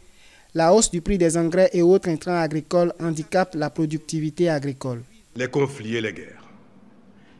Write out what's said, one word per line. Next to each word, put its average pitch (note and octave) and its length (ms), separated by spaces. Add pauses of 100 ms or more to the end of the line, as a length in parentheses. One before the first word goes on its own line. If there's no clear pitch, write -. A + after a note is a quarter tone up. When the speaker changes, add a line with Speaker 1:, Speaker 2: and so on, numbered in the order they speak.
(540)
Speaker 1:
la E3 180
hausse A3 160
du F3 120
prix G3+ 180
des E3 180
engrais E3+ 340
et F3 120
autres F#3+ 260
intrants E3+ 320
agricoles E3 580
handicape E3 540
la D3 160
productivité D#3 800
agricole. C3+ 540 (320)
Speaker 2:
Les B2 120
conflits C3 500
et A#2 40
les G#2+ 120
guerres - 360 (920)